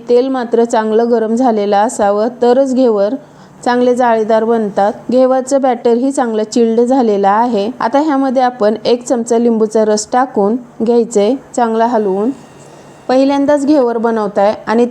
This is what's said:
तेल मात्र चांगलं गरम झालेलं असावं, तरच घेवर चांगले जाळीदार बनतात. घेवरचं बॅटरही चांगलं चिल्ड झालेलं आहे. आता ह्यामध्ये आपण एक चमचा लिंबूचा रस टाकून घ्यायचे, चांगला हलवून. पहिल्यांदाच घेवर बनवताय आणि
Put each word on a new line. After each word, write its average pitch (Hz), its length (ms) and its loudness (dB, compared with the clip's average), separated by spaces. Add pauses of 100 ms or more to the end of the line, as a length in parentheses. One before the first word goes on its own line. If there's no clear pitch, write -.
तेल 247 200 2
मात्र 240 360 -2
चांगलं 226 460 0
गरम 226 240 0
झालेलं 214 420 0
असावं, 208 520 0 (140)
तरच 254 320 2
घेवर 226 400 2 (500)
चांगले 247 300 2
जाळीदार 226 500 0
बनतात. 214 480 0 (180)
घेवरचं 262 500 2
बॅटरही 247 520 0
चांगलं 226 300 -2
चिल्ड 226 380 0
झालेलं 233 480 2
आहे. 214 400 0 (120)
आता 269 200 0
ह्यामध्ये 269 420 0
आपण 240 420 0
एक 247 200 0
चमचा 233 340 -2
लिंबूचा 226 460 0
रस 214 280 -2
टाकून 247 440 0 (260)
घ्यायचे, 233 520 0 (220)
चांगला 226 300 0
हलवून. 214 440 -2 (800)
पहिल्यांदाच 277 580 2
घेवर 254 320 2
बनवताय 214 560 0 (120)
आणि 233 240 2